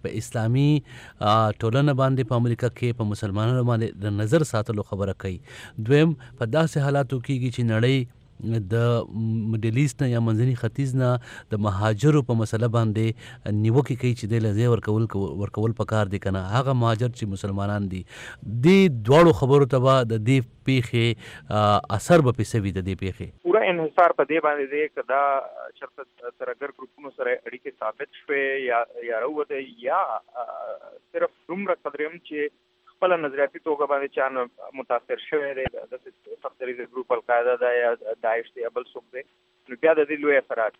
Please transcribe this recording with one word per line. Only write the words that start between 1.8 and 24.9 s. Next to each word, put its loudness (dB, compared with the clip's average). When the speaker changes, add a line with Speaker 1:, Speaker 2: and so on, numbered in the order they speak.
Speaker 1:
باندې 2
په 0
امریکا 0
کې -4
په -2
مسلمانانو 0
باندې 0
د -2
نظر 2
ساتلو -2
خبره -4
کوي. -8
دویم، 4
په -2
داسې 0
حالاتو -2
کېږي -2
چې -2
نړۍ 0
د 0
مډل 0
ایسټ 0
نه 2
یا 0
منځني 2
ختیځ -4
نه 2
د -4
مهاجرو 2
په 2
مسله 0
باندې 2
نیوکې 2
کوي 0
چې -6
دی 2
له 0
ځای 2
ورکول، 0
ورکول -2
پکار 0
دي -6
که 0
نه، -2
هغه 0
مهاجر 0
چې -6
مسلمانان -4
دي. -6
دې 8
دواړو 10
خبرو 6
ته 2
به 6
د 0
دې 6
پیښې، 2
آه، 4
اثر 4
به 2
پې -2
څه -2
وي -2
د -2
دې -4
پیښې؟ -8
Speaker 2:
پوره 2
انحصار 2
په 4
دې 0
باندې -2
دی -2
که -10